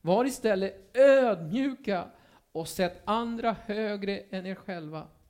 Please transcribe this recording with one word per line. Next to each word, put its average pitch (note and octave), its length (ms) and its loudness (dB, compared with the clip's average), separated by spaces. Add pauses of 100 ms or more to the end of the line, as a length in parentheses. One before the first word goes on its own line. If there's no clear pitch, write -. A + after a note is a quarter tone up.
Var F#3+ 240 2
istället G3+ 720 -2
ödmjuka A#3+ 1120 4 (420)
och D#3+ 160 -8
sätt F3+ 360 -4
andra A3+ 600 -2
högre G3+ 540 -4 (120)
än F#3+ 160 -8
er F#3+ 80 -6
själva. D#3 540 -12 (220)